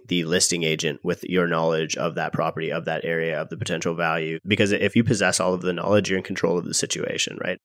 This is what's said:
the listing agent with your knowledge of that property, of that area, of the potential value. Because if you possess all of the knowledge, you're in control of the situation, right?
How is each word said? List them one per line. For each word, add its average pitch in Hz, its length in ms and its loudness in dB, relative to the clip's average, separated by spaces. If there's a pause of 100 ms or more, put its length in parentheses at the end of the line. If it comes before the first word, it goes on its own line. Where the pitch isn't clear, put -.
the 87 200 2
listing 87 380 2
agent 80 380 0
with 87 220 -2
your 87 220 2
knowledge 82 500 0
of 80 200 -2
that 80 180 -4
property, 80 360 -2
of 80 140 -4
that 80 220 -4
area, 80 340 -2
of 80 80 -6
the - 80 -10
potential 82 380 -4
value. 82 520 -2
Because 101 260 4
if 104 220 0
you 117 80 6
possess 98 380 2
all 92 140 4
of 90 80 -4
the 90 100 0
knowledge, 92 380 2
you're 95 80 2
in 92 60 -4
control 87 340 0
of 85 80 -4
the 78 80 -6
situation, - 680 -2
right? 90 220 -2